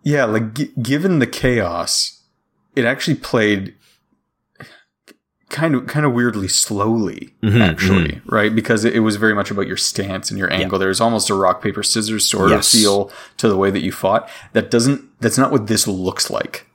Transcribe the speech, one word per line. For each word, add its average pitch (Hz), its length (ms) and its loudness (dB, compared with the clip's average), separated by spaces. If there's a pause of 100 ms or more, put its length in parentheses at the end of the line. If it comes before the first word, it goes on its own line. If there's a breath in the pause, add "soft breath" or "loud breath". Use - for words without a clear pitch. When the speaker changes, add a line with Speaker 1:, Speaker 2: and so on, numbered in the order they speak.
Speaker 1:
Yeah, 147 200 2
like, 110 300 -2
g-, - 180 -6 (100)
given 151 380 2
the 120 80 2
chaos, 90 920 -2 (560)
it 123 80 0
actually 135 300 0
played 104 600 0 (1700 loud breath)
kind 151 260 0
of, 127 120 -4
kind 151 180 -2
of 135 80 2
weirdly 110 360 0
slowly, 107 920 -2
Speaker 2:
Mm-hmm, 110 200 4
Speaker 1:
actually, 92 480 2
Speaker 2:
mm-hmm. - 200 -10
Speaker 1:
right? 107 240 2
Because 110 300 2
it, 117 120 2
it 117 40 4
was 107 160 2
very 107 180 2
much 101 160 -2
about 98 180 -2
your 95 100 -6
stance 95 520 -6
and 104 80 -8
your 95 140 -2
Speaker 2:
Yeah. 87 60 0
Speaker 1:
angle. 95 220 -2
There 95 100 2
was 95 100 -2
almost 113 300 0
a 101 60 2
rock, 95 260 2
paper, 104 220 -4
scissors 107 460 -2
sort 98 220 2
Speaker 2:
Yes. 104 220 2
Speaker 1:
of 117 60 6
feel 101 320 2 (260 loud breath)
to 117 100 0
the 101 80 4
way 98 160 2
that 95 100 -2
you 92 120 -4
fought. 104 360 0 (220 loud breath)
That 110 180 0
doesn't, 127 360 2 (160)
that's - 160 0
not 135 140 2
what 110 160 0
this 110 200 0
looks 92 420 -4
like. - 460 -8